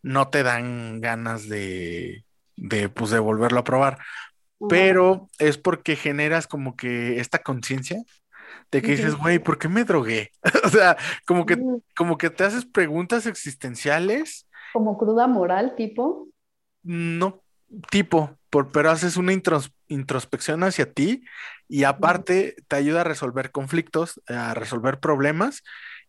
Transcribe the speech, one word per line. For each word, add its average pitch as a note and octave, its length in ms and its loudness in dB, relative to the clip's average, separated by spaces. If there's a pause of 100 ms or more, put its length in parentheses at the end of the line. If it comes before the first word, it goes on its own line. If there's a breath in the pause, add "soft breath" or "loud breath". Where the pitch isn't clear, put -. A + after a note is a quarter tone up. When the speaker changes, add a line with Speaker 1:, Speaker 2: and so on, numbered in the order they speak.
Speaker 1:
no C3+ 280 0
te C#3+ 140 2
dan A#2+ 560 -4
ganas A2+ 480 -6
de, F#2 760 -8 (320)
de, G#2 340 -4
pues, G#2+ 200 -4
de A2+ 100 2
volverlo A2+ 400 2
a A#2+ 40 -6
probar. C3+ 340 0 (640 loud breath)
Speaker 2:
Ajá. G#3+ 80 -6
Speaker 1:
Pero F#3 600 4 (100)
es D3+ 200 2
porque E3 380 -2
generas D3+ 520 -2
como C3+ 280 -8
que A#2+ 440 -4
esta A#2+ 220 -2
conciencia C3+ 600 -6 (680 loud breath)
de C3+ 100 2
que C#3+ 100 0
dices, D3+ 220 2
Speaker 2:
Ujú. D3 80 -6
Speaker 1:
"Güey, E3+ 180 4
¿por D#3+ 180 0
qué D#3 100 -4
me A3 160 2
drogué?". A2+ 480 0 (100)
<laughs> - 220 2
O F#3+ 60 4
sea, F3+ 260 8 (300 loud breath)
como F3 200 4
que, - 140 2
Speaker 2:
Ujú. B3+ 220 -2 (140)
Speaker 1:
como E3 220 0
que E3 120 0
te F3+ 140 0
haces A#3 220 0
preguntas F3+ 600 0
existenciales. E3 1200 -4 (240 loud breath)
Speaker 2:
¿Como G#3+ 260 0
cruda A3+ 280 4
moral, G3+ 500 2
tipo? A#3+ 520 -4 (540)
Speaker 1:
No, E3+ 600 -4 (480)
tipo, E3 480 2 (120)
por, C#3 220 2
pero D3+ 180 6
haces E3 260 2
una F3+ 160 2
intros-, E3+ 400 0 (160)
introspección C#3 720 -4
hacia F3+ 300 0
ti A3 320 0 (440 loud breath)
y C#3 160 0 (140)
Speaker 2:
Ujú. F3 260 2
Speaker 1:
aparte F#3 300 0 (140)
te C#3+ 80 0
ayuda D3+ 240 2
a F3 40 0
resolver C3+ 460 -4
conflictos, E3 800 -4
a A#2 260 -6
resolver A#2+ 460 -4
problemas D#3 640 0 (460 loud breath)